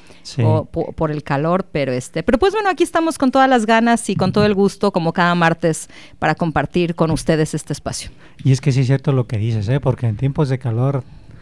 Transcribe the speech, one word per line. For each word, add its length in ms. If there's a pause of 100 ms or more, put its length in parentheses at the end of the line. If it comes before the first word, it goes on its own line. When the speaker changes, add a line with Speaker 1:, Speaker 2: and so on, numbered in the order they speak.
(240)
Speaker 1:
Sí. 200
Speaker 2:
o, 220
po-, 280
por 180
el 120
calor, 480
pero 220
este, 300
pero 160
pues 140
bueno, 160
aquí 140
estamos 340
con 140
todas 180
las 180
ganas 420
y 80
con 160
todo 120
el 100
gusto, 360
como 220
cada 220
martes, 540 (300)
para 160
compartir 600
con 160
ustedes 420
este 180
espacio. 380 (340)
Speaker 1:
Y 80
es 80
que 140
sí 80
es 60
cierto 260
lo 140
que 100
dices, 320
¿eh? 100
Porque 280
en 100
tiempos 320
de 100
calor, 440 (380)